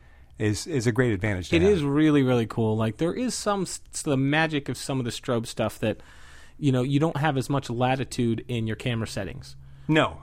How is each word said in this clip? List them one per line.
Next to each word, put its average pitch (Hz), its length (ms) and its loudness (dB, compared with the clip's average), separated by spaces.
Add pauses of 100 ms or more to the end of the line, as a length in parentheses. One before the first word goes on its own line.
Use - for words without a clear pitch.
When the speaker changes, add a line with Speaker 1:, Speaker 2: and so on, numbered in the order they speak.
(380)
Speaker 1:
is, 107 300 0
is 127 200 0
a 123 60 4
great 123 180 2
advantage 95 380 -2
to 170 80 2
Speaker 2:
It 165 60 6
Speaker 1:
have. 202 80 6
Speaker 2:
is 165 120 4
really, 147 400 4
really 123 240 4
cool. 110 300 0
Like, 110 200 0
there 170 160 0
is 247 220 -2
some 202 280 -2
s-, - 180 -8 (120)
s-, - 100 -8
the 143 140 2
magic 147 520 0
of 127 80 -6
some 135 220 -4
of 123 60 -2
the 113 60 -2
strobe 120 360 -2
stuff - 320 -4
that, 107 200 0 (580)
you 143 140 2
know, 127 100 2
you 139 180 2
don't 160 180 2
have 147 200 2
as 127 120 -2
much 139 200 -2
latitude 123 800 0
in 113 200 -2
your 110 100 -4
camera 113 300 -4
settings. 80 500 -10 (320)
Speaker 1:
No, 151 340 4